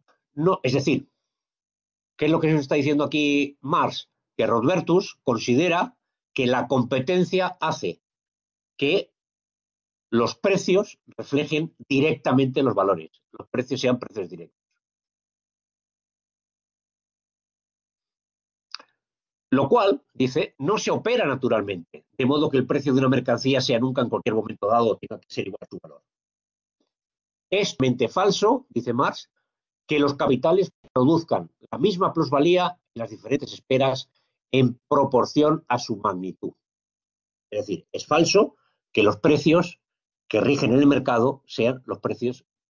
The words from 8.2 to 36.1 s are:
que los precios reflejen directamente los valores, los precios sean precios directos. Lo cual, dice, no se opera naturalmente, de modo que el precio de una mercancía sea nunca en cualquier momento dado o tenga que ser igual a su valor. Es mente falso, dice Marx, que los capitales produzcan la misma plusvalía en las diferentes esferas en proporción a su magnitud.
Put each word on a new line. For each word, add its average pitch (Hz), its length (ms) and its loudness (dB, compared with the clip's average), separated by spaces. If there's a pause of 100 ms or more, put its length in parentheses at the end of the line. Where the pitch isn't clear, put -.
que 151 360 -2 (1000)
los 117 260 0
precios 196 680 0
reflejen 151 680 -4 (140)
directamente 135 760 0
los 120 120 0
valores, 95 360 0 (220)
los - 160 -20
precios 127 320 -4
sean 123 180 0
precios 101 300 -10
directos. 82 380 -20 (4000)
Lo 131 180 2
cual, 226 440 4
dice, 127 460 -2
no 175 180 -2
se 208 140 -4
opera 214 340 0
naturalmente, 113 880 -4
de 131 140 -2
modo 147 240 2
que 135 80 2
el 123 80 2
precio 135 260 0
de 127 60 4
una 135 100 2
mercancía 127 540 0
sea 123 160 0
nunca 131 240 -2
en 110 80 -2
cualquier 107 240 -2
momento 110 340 -4
dado 117 220 4
o 98 80 -2
tenga 104 200 -14
que - 140 -20
ser 104 140 -8
igual 98 160 -14
a - 40 -20
su 95 160 -16
valor. 73 200 -20 (1500)
Es 196 320 -2
mente 123 280 2
falso, 208 600 0
dice 135 240 -6
Marx, 156 380 -4 (560)
que 151 140 0
los 143 140 0
capitales 160 580 0 (200)
produzcan 127 580 0 (200)
la 107 80 -10
misma 175 340 -4
plusvalía 165 680 0 (160)
en 120 60 -10
las 107 100 -10
diferentes 117 440 -6
esferas 131 560 -2 (400)
en 127 380 2
proporción 143 800 2
a 123 100 -2
su 117 180 -6
magnitud. 92 560 -6 (960)